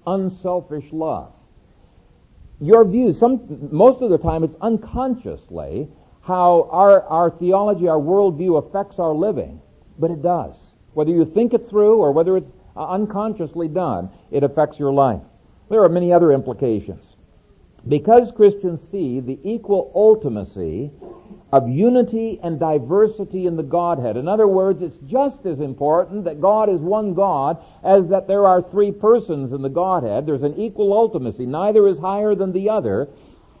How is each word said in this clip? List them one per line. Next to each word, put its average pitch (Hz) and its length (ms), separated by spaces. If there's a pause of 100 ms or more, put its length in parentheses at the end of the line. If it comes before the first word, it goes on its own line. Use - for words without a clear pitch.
unselfish 180 840
love. 156 400 (1300)
Your 220 240
view, 208 300
some, 214 580
most 240 300
of 240 80
the 165 80
time 160 260
it's 156 160
unconsciously 151 1300 (340)
how 175 500
our, 190 320
our 165 260
theology, 180 580
our 156 120
worldview 175 580
affects 196 420
our 165 140
living, 147 480 (380)
but 165 120
it 151 100
does. 165 340 (380)
Whether 151 180
you 165 140
think 233 280
it - 160
through 208 280
or 151 140
whether 165 260
it's, 165 140 (240)
uh, 143 120
unconsciously 190 800
done, 156 420 (220)
it 139 120
affects 147 360
your 139 140
life. 135 280 (480)
There 214 140
are 170 60
many 175 220
other 170 200
implications. 117 840 (720)
Because 208 440
Christians 196 580
see 135 300
the 131 240
equal 202 500
ultimacy 123 1000 (600)
of 127 180
unity 226 720
and 165 180
diversity 180 840
in 170 100
the 160 80
Godhead. 143 540
In 135 100
other 214 200
words, 190 340
it's 170 160
just 240 480
as 151 160
important 165 640
that 151 160
God 214 260
is 175 140
one 202 320
God 165 440 (260)
as 190 240
that 190 200
there 196 200
are 180 140
three 196 300
persons 180 600
in 139 80
the 135 80
Godhead. 147 560
There's 143 180
an 143 120
equal 208 360
ultimacy. 147 540
Neither 196 420
is 175 120
higher 202 340
than 190 180
the 190 180
other. 139 400 (500)